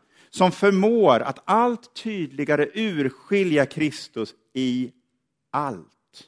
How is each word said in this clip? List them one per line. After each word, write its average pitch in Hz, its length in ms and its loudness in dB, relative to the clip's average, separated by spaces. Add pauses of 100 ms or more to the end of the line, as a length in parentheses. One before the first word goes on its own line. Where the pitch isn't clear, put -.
(300)
som 185 220 2
förmår 196 680 4
att 135 260 -8
allt 233 480 0
tydligare 147 800 -4
urskilja 175 920 0
Kristus - 680 -6 (200)
i 127 380 -4 (600)
allt. 127 340 -6 (420)